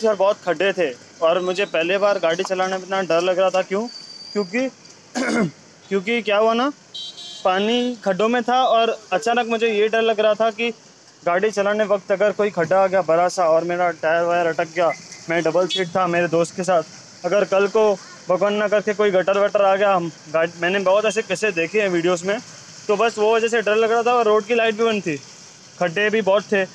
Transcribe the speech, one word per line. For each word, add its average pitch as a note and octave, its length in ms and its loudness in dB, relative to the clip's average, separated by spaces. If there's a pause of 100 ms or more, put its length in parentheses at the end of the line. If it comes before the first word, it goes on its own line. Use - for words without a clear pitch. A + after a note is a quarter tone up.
थी A3 40 0
और G#3+ 100 2
बहुत G3 280 2
खड्डे F3+ 280 0
थे, E3+ 200 -2 (300)
और E3+ 180 2
मुझे F#3 240 -2
पहले F3+ 340 -2
बार G3+ 200 2
गाड़ी F3 260 -2
चलाने F#3 320 -2
में F#3 60 -8
इतना F#3+ 200 -4
डर E3 180 0
लग F3+ 180 0
रहा F#3 120 2
था। F#3 120 0
क्यों? G3+ 260 -4 (440)
क्योंकि, G#3 380 -4 (460)
<clears throat> A#3 340 -2 (380)
क्योंकि G3+ 340 -2
क्या G#3 140 0
हुआ A3 180 2
ना, C4 180 0 (720)
पानी A3+ 600 0
खड्डों G3 240 0
में A#3+ 140 0
था B3+ 220 0
और A3+ 360 2 (120)
अचानक A#3 340 0
मुझे A3+ 220 -2
ये G#3+ 200 2
डर A3+ 140 0
लग A3 180 0
रहा G#3+ 140 4
था A3 160 0
कि A3+ 220 -6 (520)
गाड़ी F#3+ 260 0
चलाने G#3 340 0
वक्त G3+ 280 -2
अगर G3 200 2
कोई G#3 180 -2
खड्डा F3+ 340 2
आ - 20 2
गया F#3 160 0
बड़ा E3+ 260 2
सा F3 160 -2
और E3 200 2
मेरा F3 260 -2
टायर E3 340 0
वायर E3+ 220 0
अटक E3 180 -2
गया, E3 280 0 (380)
मैं E3+ 120 0
double E3 240 2
seat F3+ 220 -4
था F#3 180 0
मेरे E3+ 220 0
दोस्त E3 280 -2
के F#3+ 60 -6
साथ, F3 200 2 (420)
अगर G3 200 2
कल F#3+ 220 2
को G#3 320 2 (300)
भगवान F#3 260 0
ना G#3 140 0
करके G#3 260 0
कोई G#3 160 2
गटर F#3+ 280 2
वटर G3+ 240 2
आ G3 140 4
गया, G3 180 2
हम E3+ 180 -2 (200)
गाड़ी, E3 200 0 (100)
मैंने F#3 160 0
बहुत G3 260 2
ऐसे G#3+ 180 0
किस्से G3+ 300 -2
देखे E3+ 300 -2
हैं G3 60 0
वीडियोज़ F3 380 0
में, G#3 120 -2 (500)
तो G#3 80 2
बस A3 220 0
वो A3 180 2
वजह A3+ 120 0
से A3+ 140 0
डर G#3 140 0
लग A3+ 160 2
रहा A#3 100 2
था। A#3+ 120 2
और A#3+ 100 2
रोड G#3+ 200 4
की A3+ 100 -2
लाइट A3+ 200 2
भी A3 100 0
बंद G#3+ 180 0
थी, D3 180 -6 (600)
खड्डे F#3 300 0
भी A3 120 0
बहुत G3 200 2
थे। G3 320 0